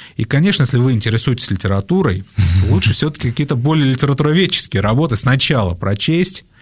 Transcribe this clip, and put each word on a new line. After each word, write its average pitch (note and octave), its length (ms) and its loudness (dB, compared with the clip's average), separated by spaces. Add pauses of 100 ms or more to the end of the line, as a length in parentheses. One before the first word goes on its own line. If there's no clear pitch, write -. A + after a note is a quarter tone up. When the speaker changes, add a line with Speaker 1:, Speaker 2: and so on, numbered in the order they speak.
(160)
Speaker 1:
И, A#2 80 -2
конечно, D#3 380 0
если B2 160 0
вы B2+ 140 2
интересуетесь A2+ 580 -2
литературой, G2 760 -2 (120)
Speaker 2:
<laughs> F2+ 240 2
Speaker 1:
то F#2 120 2
лучше E3 200 2
всё-таки D3 380 -4
какие-то C#3+ 260 -2
более D3 340 2
литературоведческие D3 920 0
работы A#2 360 0
сначала B2 580 0
прочесть. D3 680 -2 (180)